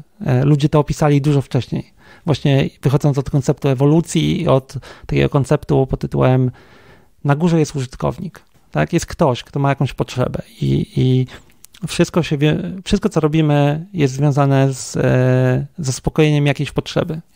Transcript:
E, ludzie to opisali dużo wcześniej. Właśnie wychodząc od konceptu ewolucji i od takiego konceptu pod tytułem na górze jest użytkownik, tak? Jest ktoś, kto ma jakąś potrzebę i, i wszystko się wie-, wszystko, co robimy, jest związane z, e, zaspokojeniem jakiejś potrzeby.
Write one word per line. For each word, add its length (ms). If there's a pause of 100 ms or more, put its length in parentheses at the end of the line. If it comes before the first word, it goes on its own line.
(260)
E, 180
ludzie 240
to 100
opisali 420
dużo 220
wcześniej. 500 (340)
Właśnie 440 (120)
wychodząc 360
od 120
konceptu 380
ewolucji 720
i 60
od 260 (320)
takiego 220
konceptu 580
pod 140
tytułem 500 (760)
na 120
górze 220
jest 180
użytkownik, 640 (280)
tak? 220
Jest 140
ktoś, 380
kto 160
ma 80
jakąś 240
potrzebę 500 (180)
i, 260 (100)
i 300 (640)
wszystko 340
się 160
wie-, 200 (260)
wszystko, 240
co 120
robimy, 720
jest 220
związane 600
z, 220
e, 680 (120)
zaspokojeniem 680
jakiejś 260
potrzeby. 480 (160)